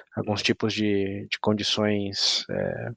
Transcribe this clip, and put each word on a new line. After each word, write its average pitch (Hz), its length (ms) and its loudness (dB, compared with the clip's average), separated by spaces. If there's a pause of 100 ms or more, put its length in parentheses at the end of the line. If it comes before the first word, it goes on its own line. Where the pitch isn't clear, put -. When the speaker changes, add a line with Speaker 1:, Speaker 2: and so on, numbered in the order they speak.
(160)
Speaker 1:
alguns 107 240 0
Speaker 2:
Hum. - 40 -6
Speaker 1:
tipos 110 300 2
de, 101 560 0
de - 120 -4
condições, 104 1080 0
é, 113 480 -2